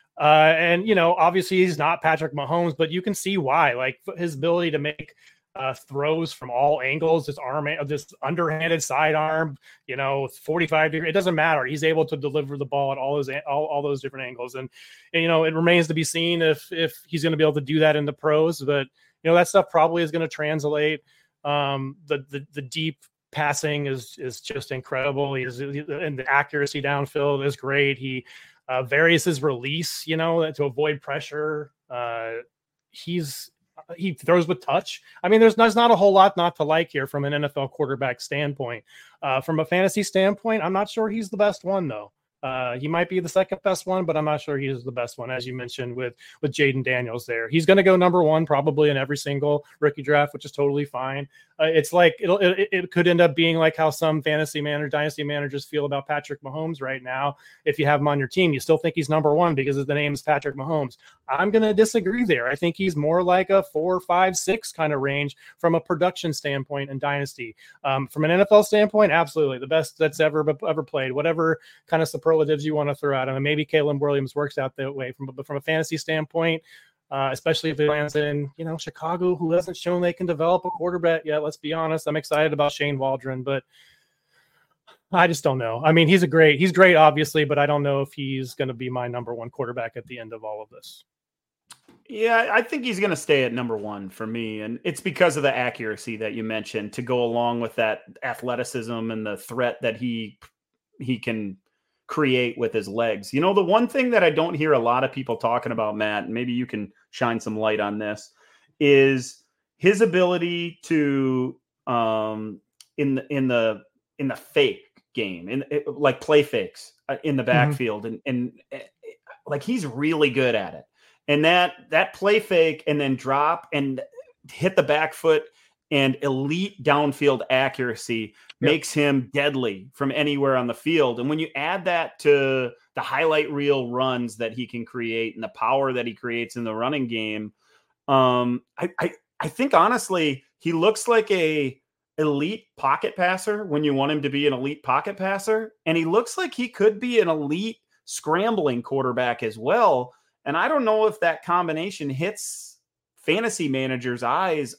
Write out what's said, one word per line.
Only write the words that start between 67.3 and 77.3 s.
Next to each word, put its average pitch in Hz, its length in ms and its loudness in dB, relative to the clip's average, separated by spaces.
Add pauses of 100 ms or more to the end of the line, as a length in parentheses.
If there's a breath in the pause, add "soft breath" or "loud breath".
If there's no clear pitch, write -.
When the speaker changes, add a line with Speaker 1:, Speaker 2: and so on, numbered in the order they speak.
Speaker 1:
Um, 135 240 -2
from 151 160 -4
an 156 60 2
N 185 100 4
F 196 100 2
L 208 120 10
standpoint, 208 500 4
absolutely 151 460 2
the 127 80 -12
best 156 320 0
that's 156 220 0
ever, 151 360 2 (100)
ever 156 160 -2
played. 131 300 -4
Whatever 160 480 0 (260 soft breath)
kind 160 160 0
of 160 60 -2
superlatives 156 560 0
you 156 100 -2
wanna 147 200 -2
throw 143 200 -2
out, 131 140 -2
and 135 160 -4
maybe 151 220 0
Caleb 147 340 2
Williams 143 340 -2
works 147 220 -4
out 135 200 -4
that 139 140 -6
way. 131 220 -8
From, 139 140 -14
but 131 200 -14
from 143 120 -6
a - 20 -16
fantasy 160 380 -2
standpoint, 160 640 -2 (500 soft breath)
uh, 135 200 -2